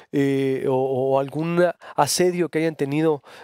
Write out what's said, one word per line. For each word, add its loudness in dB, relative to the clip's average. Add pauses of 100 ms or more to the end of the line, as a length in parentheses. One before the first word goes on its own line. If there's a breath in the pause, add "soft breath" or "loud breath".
(100)
eh, 0
o, 2
o 0
algún -2 (340 loud breath)
asedio 2
que -4
hayan -2
tenido, 0 (240 loud breath)